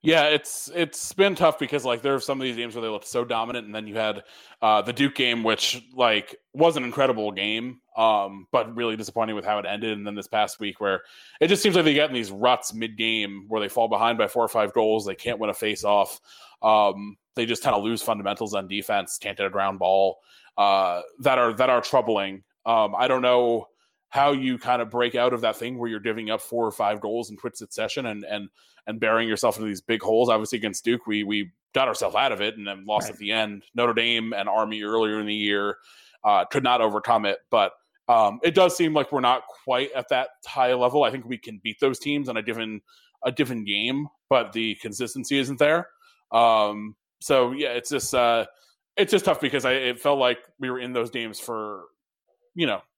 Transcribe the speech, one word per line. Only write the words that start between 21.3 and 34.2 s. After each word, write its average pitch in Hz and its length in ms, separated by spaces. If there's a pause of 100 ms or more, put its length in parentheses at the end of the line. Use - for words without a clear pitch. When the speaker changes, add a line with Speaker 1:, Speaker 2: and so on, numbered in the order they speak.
Speaker 1:
are, 117 140
that 127 160
are 123 120
troubling. 101 640 (220)
Um, 110 280
I 117 140
don't 131 140
know 123 460 (420)
how 143 240
you 131 240
kind 123 240
of 110 100
break 120 240
out 123 180
of 113 80
that 110 140
thing 123 240
where 117 100
you're 107 100
giving 110 300
up 110 120
four 117 260
or 104 40
five 104 280
goals 107 320
in 104 60
quick - 180
succession 110 500
and, 104 200
and, 104 240 (360)
and 110 140
burying 113 280
yourself 110 280
into 110 120
these 98 140
big 113 220
holes. 113 260
Obviously 110 300
against 101 240
Duke, 117 240
we, 107 160
we 101 280 (220)
got 131 140
ourselves 104 280
out 127 160
of 101 100
it 110 160
and 101 100
then 98 180
lost 107 200
Speaker 2:
Right. 110 80
Speaker 1:
at - 40
the 104 140
end. 107 320 (100)
Notre 120 200
Dame 117 400